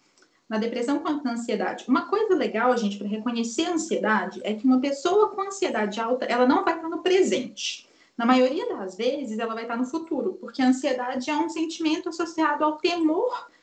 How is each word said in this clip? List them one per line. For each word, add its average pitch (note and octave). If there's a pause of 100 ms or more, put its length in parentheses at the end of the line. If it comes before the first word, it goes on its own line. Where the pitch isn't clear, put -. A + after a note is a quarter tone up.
(460)
na A3
depressão A#3+
quanto D4+
na A#3
ansiedade. G#3+
Uma E4+
coisa G#4
legal, B3
gente, G3+
pra G#3
reconhecer A#3
a F4+
ansiedade G#3
é G#3+
que A3
uma B3+
pessoa F4
com G4
ansiedade A#3
alta, A#3+
ela B3
não F4
vai E4
estar E4
no E4+
presente. - (300)
Na A#3
maioria C4 (100)
das F#3+
vezes, B3
ela A3+
vai A3+
estar A#3
no B3+
futuro, D#4+
porque -
a B3+
ansiedade B3+
é D4+
um D#4+
sentimento D#4+
associado D#4+
ao D4+
temor F4 (140)